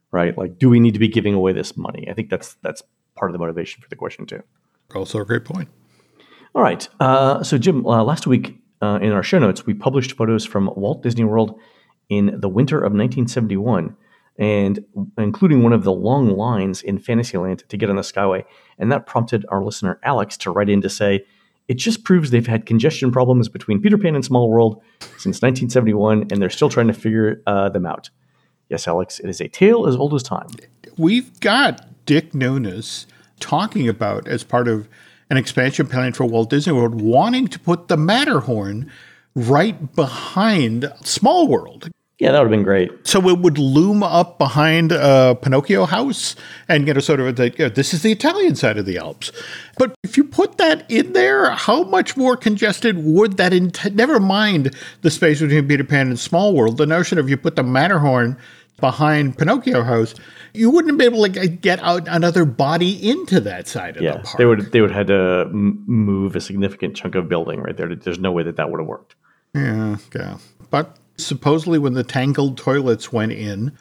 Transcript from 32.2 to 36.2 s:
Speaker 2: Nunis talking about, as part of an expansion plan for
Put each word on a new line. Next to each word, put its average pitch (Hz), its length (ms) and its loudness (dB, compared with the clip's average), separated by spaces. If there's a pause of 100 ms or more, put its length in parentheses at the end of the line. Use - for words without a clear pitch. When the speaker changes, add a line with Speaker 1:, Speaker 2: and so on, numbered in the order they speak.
Speaker 2:
Nunis 127 760 -4 (340)
talking 175 480 -2
about, 104 400 -4
as 120 160 -6
part 123 240 0
of 110 200 -2 (420)
an 139 60 0
expansion 131 500 0
plan 127 260 -4
for 131 120 -2